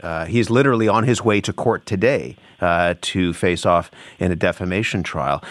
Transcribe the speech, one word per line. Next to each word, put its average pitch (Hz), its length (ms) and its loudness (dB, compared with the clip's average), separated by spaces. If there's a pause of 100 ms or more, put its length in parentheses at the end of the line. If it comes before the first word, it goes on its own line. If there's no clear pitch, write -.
Uh, 82 220 -6
he's 110 240 0
literally 117 400 4
on 107 160 2
his 123 180 0
way 104 160 4
to 98 140 -4
court - 320 -2
today, 95 500 -2 (240)
uh, 87 400 2
to 90 320 -2
face 87 340 -2
off 87 260 2 (260)
in 92 120 0
a 92 60 0
defamation 92 640 -2
trial. 71 500 -4